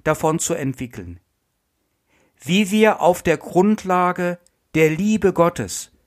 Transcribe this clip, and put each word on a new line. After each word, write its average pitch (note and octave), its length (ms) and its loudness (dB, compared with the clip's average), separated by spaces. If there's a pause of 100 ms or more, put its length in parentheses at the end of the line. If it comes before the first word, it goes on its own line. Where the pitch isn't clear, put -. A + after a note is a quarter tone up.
davon D#3 360 0
zu - 140 -4
entwickeln, A#2+ 680 -8 (1200)
wie F3+ 300 0
wir G#3+ 320 2
auf E3+ 220 2
der D#3 140 0
Grundlage F3+ 1000 0 (360)
der D#3 140 4
Liebe G3 420 0
Gottes, E3+ 600 -2 (160)